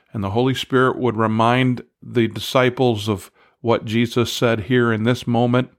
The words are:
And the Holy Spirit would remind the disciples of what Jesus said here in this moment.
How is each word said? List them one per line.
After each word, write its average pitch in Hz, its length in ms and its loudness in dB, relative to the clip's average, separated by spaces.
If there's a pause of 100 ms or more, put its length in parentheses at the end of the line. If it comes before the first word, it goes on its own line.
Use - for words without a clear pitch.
(140)
And 110 100 -6
the 98 80 -4
Holy 123 240 0
Spirit 131 440 0
would 117 180 -2
remind 117 680 2 (180)
the 113 280 0
disciples 120 800 0
of 101 240 -4 (280)
what 117 240 0
Jesus 117 480 0
said 113 280 0
here 120 320 0
in 107 100 -2
this 120 240 -2
moment. 123 520 0